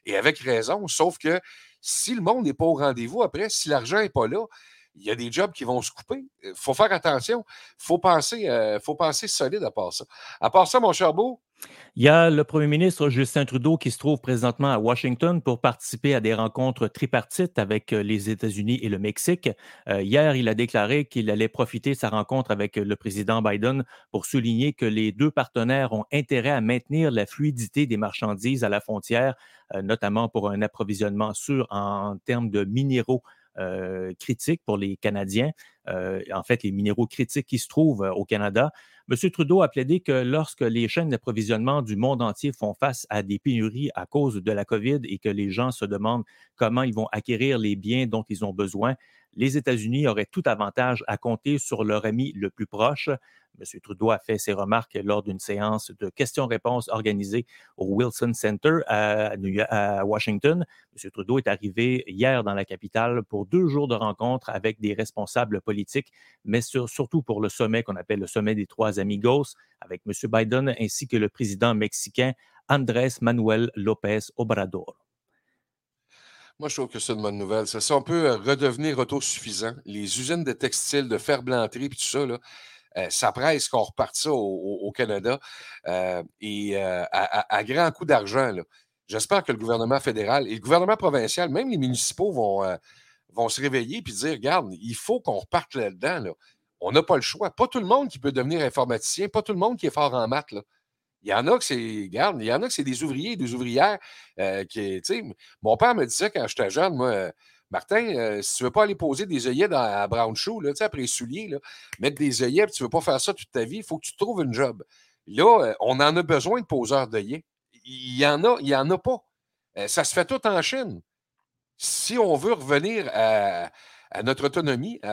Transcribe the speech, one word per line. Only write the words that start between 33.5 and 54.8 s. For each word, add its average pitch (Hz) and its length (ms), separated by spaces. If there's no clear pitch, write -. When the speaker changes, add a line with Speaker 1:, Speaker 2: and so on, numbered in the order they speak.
Speaker 2:
euh, 92 600
critiques - 460
pour 104 140
les 98 180
Canadiens, 101 540
euh, 92 340
en 95 100
fait, 120 200
les 98 100
minéraux 104 340
critiques - 420
qui 123 100
se - 100
trouvent, 143 360
euh, 95 80
au 101 120
Canada. 107 460
Monsieur 123 200
Trudeau 175 320
a 156 80
plaidé 143 300
que 151 140
lorsque 131 480
les 117 260
chaînes 165 220
d'approvisionnement 117 760
du 107 140
monde 123 260
entier 120 300
font 107 220
face - 360
à 104 140
des 101 160
pénuries 117 560
à 90 100
cause 139 300
de 101 160
la 101 120
covid 120 380
et 101 160
que - 100
les 101 220
gens 120 220
se - 120
demandent 107 380
comment 120 300
ils 120 100
vont 110 160
acquérir 120 480
les 107 160
biens 113 320
dont 110 220
ils 107 160
ont 98 100
besoin, 101 400
les 131 220
États-Unis 127 500
auraient 107 240
tout 180 160
avantage 113 640
à 104 80
compter 131 420
sur 110 240
leur 107 220
ami 117 320
le 98 140
plus 107 160
proche. 127 440
Monsieur 95 220
Trudeau 104 300
a 104 80
fait 107 200
ses 104 140
remarques 101 520